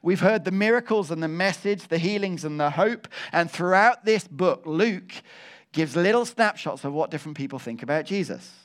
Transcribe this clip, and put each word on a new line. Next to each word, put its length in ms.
We've 160
heard 260
the 60
miracles 580
and 140
the 40
message, 600
the 100
healings 480
and 140
the 120
hope. 360
And 180
throughout 560
this 220
book, 380
Luke 480
gives 240
little 300
snapshots 580
of 100
what 160
different 280
people 200
think 240
about 240
Jesus. 460